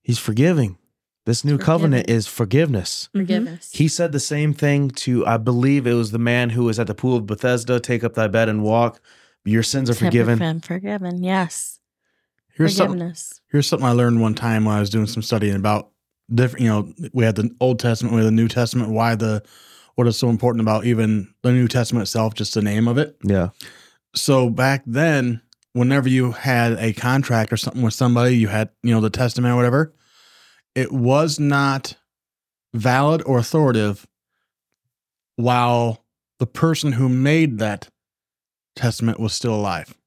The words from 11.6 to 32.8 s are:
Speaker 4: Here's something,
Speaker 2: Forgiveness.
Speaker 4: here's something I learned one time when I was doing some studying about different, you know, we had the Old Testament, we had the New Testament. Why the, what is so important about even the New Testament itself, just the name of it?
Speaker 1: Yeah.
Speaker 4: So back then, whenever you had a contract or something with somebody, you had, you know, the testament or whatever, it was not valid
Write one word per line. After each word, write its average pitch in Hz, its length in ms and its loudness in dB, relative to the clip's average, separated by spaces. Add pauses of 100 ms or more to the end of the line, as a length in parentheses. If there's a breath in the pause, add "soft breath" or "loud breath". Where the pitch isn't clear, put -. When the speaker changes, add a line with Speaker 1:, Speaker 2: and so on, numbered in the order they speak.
Speaker 4:
Here's 190 280 0
something, 185 220 0
Speaker 2:
Forgiveness. 170 480 -12
Speaker 4:
here's 143 220 0
something 127 180 0
I 123 60 4
learned 120 280 4
one 110 140 2
time 110 300 0
when 107 120 2
I 104 40 2
was 101 100 -2
doing 107 160 0
some 110 160 -6
studying 104 320 -2
about 107 360 -2 (380)
different, 123 360 0
you 117 40 4
know, 104 240 0 (200)
we 120 120 2
had 110 120 2
the 110 240 -2
Old 127 180 2
Testament, 117 380 -2
we 113 60 4
had 110 40 4
the 110 60 4
New 113 160 4
Testament. 120 420 -2
Why 113 240 0
the, 107 300 -2 (500 loud breath)
what 120 140 2
is 113 100 0
so 123 100 0
important 117 340 0
about 110 240 0
even 107 460 0 (100)
the 123 100 2
New 123 160 4
Testament 120 340 0
itself, 110 320 -2
just - 180 -6
the 110 100 0
name 104 260 0
of 120 100 0
it? 147 240 -4
Speaker 1:
Yeah. 95 280 0 (680 loud breath)
Speaker 4:
So 131 340 2
back 131 360 0
then, 127 540 0 (320)
whenever 127 360 2
you 127 240 2
had 120 480 0
a 110 140 0
contract 120 580 0
or 113 40 -2
something - 260 -4
with 110 120 0
somebody, 123 420 2
you 110 120 2
had, 107 220 -4 (120)
you 120 100 0
know, 113 80 4
the 110 80 2
testament 123 460 -2
or - 20 2
whatever, 123 380 2 (800 soft breath)
it 131 180 -4
was 135 460 2
not 139 580 0 (760)
valid 131 540 2